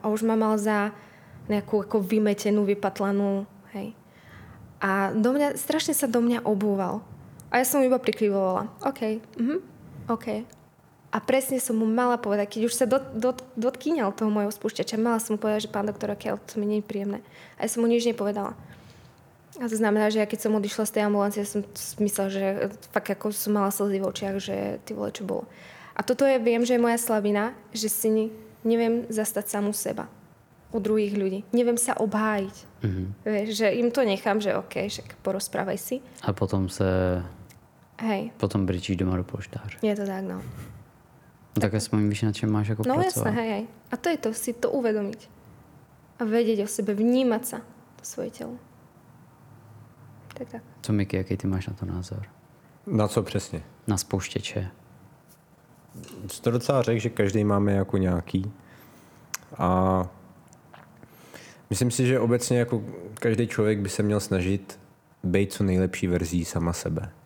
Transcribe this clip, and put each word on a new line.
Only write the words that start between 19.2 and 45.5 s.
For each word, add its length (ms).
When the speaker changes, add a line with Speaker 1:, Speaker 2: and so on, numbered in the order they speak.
Speaker 1:
A 80
to 80
znamená, 320
že 100
ja 80
keď 220
som 80
odišla 300
z 100
tej 80
ambulancie, 400
som 220
s-, 340
myslela, 300
že 140
fakt 240
ako 180
som 220
mala 160
slzy 320
v 80
očiach, 300
že 180
ty 140
vole, 160
čo 100
bolo. 220
A 80
toto 240
je, 160
viem, 240
že 80
je 80
moja 160
slabina, 560
že 240
si 160
ni-, 240
neviem 480
zastať 400
samu 240
seba 320
u 80
druhých 320
ľudí. 400
Neviem 240
sa 160
obhájiť. 640
Speaker 2:
Mhm. 240
Speaker 1:
Vieš, 240
že 240
im 160
to 80
nechám, 400
že 160
OK, 320
však 320
porozprávaj 560
si. 240
Speaker 2:
A 80
potom 400
se 480
Speaker 1:
Hej. 400
Speaker 2:
potom 240
brečíš 320
doma 240
do 40
polštáře. 600
Speaker 1:
Je 80
to 160
tak, 160
no. 160
Speaker 2:
No 80
tak 100
Speaker 1:
Tak. 140
Speaker 2:
aspoň 240
víš, 160
na 80
čem 180
máš 180
jako 200
Speaker 1:
No 80
Speaker 2:
pracovat. 80
Speaker 1:
jasné, 260
hej, 200
hej. 140
A 40
to 120
je 80
to, 180
si 220
to 160
uvedomiť. 560